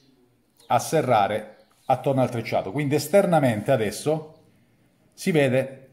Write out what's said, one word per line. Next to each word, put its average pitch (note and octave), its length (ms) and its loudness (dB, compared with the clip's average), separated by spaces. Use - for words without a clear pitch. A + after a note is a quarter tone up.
a A#2+ 120 2
serrare A2 880 0
attorno C3 360 0
al A#2+ 80 2
trecciato, A2 440 -4
quindi C#3+ 220 -2
esternamente D3 760 2
adesso D3+ 680 -2
si - 180 -4
vede C3+ 600 0